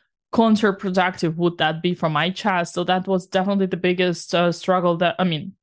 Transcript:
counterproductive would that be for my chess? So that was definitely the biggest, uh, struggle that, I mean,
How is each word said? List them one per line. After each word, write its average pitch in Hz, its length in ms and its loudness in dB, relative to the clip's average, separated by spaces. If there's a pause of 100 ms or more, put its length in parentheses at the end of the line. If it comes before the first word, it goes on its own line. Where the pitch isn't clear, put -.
(340)
counterproductive 190 1040 2
would 170 220 0
that 160 220 0
be 180 120 0
for 170 160 -2
my 156 220 0
chess? 185 420 -2
So 175 100 -2
that 185 240 0
was 185 200 0
definitely 190 400 0
the 180 100 -2
biggest, 180 580 0
uh, 175 160 4
struggle 175 460 0
that, 175 220 0
I 190 40 2
mean, 170 400 -2